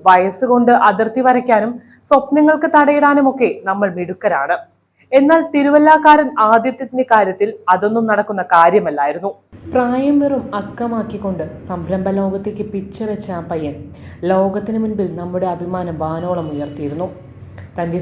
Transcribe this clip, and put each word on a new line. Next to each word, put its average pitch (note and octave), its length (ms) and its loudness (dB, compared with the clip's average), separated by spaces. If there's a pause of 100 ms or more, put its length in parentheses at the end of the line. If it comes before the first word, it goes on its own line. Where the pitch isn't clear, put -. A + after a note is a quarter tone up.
വയസ്സുകൊണ്ട് A3+ 640 4 (160)
അതിർത്തി A3 400 0
വരയ്ക്കാനും A#3+ 460 2 (340)
സ്വപ്നങ്ങൾക്ക് D4+ 680 2
തടയിടാനുമൊക്കെ C#4+ 720 2 (180)
നമ്മൾ G3 300 -2
മിടുക്കരാണ്. E3+ 600 -2 (540)
എന്നാൽ D4 280 6 (140)
തിരുവല്ലാക്കാരൻ D4+ 720 6 (160)
ആദിത്യത്തിന്റെ B3 680 0
കാര്യത്തിൽ G3+ 380 2 (240)
അതൊന്നും G#3 380 0
നടക്കുന്ന G#3 320 -2 (100)
കാര്യമല്ലായിരുന്നു. E3+ 800 2 (440)
പ്രായം B3+ 480 0
വെറും C#4 200 -2 (180)
അക്കമാക്കിക്കൊണ്ട് G3+ 840 -6 (240)
സംരംഭ F#3 480 -6
ലോകത്തേക്ക് G3 560 -4
പിച്ചവെച്ച G3+ 640 -10
ആ - 20 -8 (120)
പയ്യൻ D#3 240 -6 (560)
ലോകത്തിന് G3+ 520 -2
മുൻപിൽ G#3 260 -4 (120)
നമ്മുടെ F3+ 320 -6
അഭിമാനം F3 500 -8
വാനോളം E3 520 -6
ഉയർത്തിയിരുന്നു. D3 520 -8 (720)
തന്റെ E3+ 240 -4